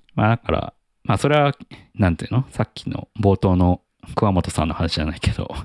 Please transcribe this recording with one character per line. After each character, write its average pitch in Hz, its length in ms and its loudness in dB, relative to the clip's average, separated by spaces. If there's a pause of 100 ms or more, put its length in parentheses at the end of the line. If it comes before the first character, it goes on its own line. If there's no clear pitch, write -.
(140)
ま 107 100 0
あ 107 40 4
だ 117 100 2
か - 140 -4
ら、 - 200 -4 (320)
ま 104 120 0
あ - 20 -6
そ - 100 0
れ 147 80 4
は、 143 180 2 (400)
な 95 160 2
ん 80 60 0
て - 80 -10
い - 40 -10
う - 40 -6
の？ 131 180 0
さ - 120 -4
っ - 120 -4
き - 140 -12
の - 200 -8 (120)
冒 98 160 4
頭 92 200 2
の 90 260 4 (320)
桑 104 180 2
本 87 180 0
さ - 140 -2
ん 80 40 -2
の 80 60 -6
話 82 200 -4
じ 78 80 -2
ゃ - 20 -2
な 78 100 -4
い - 60 -16
け - 120 0
ど、 - 220 -8 (100)